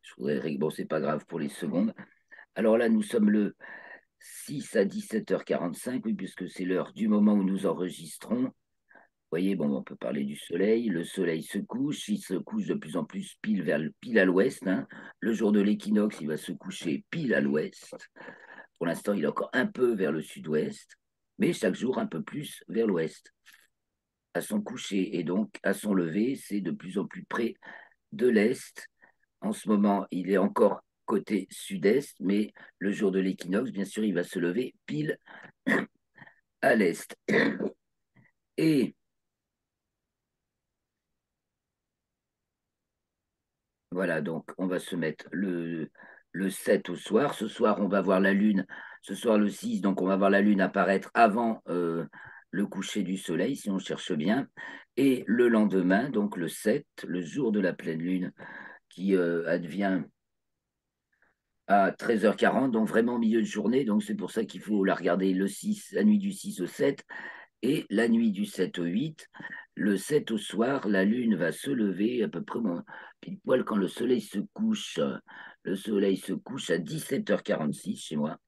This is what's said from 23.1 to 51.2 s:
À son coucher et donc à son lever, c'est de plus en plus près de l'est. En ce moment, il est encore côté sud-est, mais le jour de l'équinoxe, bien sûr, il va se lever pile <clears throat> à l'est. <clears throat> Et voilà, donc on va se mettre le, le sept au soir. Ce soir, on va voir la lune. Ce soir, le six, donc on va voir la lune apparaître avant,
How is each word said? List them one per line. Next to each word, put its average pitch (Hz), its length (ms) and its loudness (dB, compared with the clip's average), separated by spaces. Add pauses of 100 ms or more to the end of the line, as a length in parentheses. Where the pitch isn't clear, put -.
À 175 60 -2
son 214 200 -4
coucher - 560 -4
et 82 60 -2
donc 92 400 -2
à 95 120 2
son 104 200 -2
lever, 95 400 0
c'est 101 260 -6
de 87 120 -4
plus 95 260 -8
en 87 80 -2
plus - 180 -14
près - 300 -2 (560)
de - 160 0
l'est. 113 640 2 (520)
En - 120 -2
ce - 160 -6
moment, 101 420 4
il 90 200 -4
est 98 80 6
encore 101 440 4 (220)
côté 104 460 -2
sud-est, 98 680 0
mais 104 340 0 (260)
le 95 120 -2
jour 101 220 0
de 95 80 2
l'équinoxe, 95 500 -2
bien 98 140 -6
sûr, 107 180 -6
il 104 120 0
va 87 100 0
se - 160 -6
lever 90 340 -2 (120)
pile 151 320 -4 (480)
<clears throat> - 960 -6
à 131 120 4
l'est. 95 420 0 (120)
<clears throat> - 1300 -4
Et 151 400 4 (4000)
voilà, 87 280 0
donc 80 380 -6
on 92 80 -2
va 90 140 0
se - 160 -8
mettre 80 340 -4
le, 85 600 -4 (420)
le 95 180 -2
sept 101 380 0
au 87 80 -6
soir. 120 380 2
Ce 110 120 -6
soir, 107 340 2
on 101 60 2
va 95 160 2
voir 92 160 4
la 98 140 4
lune. 101 340 4 (340)
Ce 101 140 -10
soir, 107 240 4
le 104 100 4
six, 104 320 -4
donc 92 220 0
on 92 40 2
va 95 100 4
voir 98 140 4
la 101 100 6
lune 101 200 6
apparaître 98 540 2
avant, 113 540 4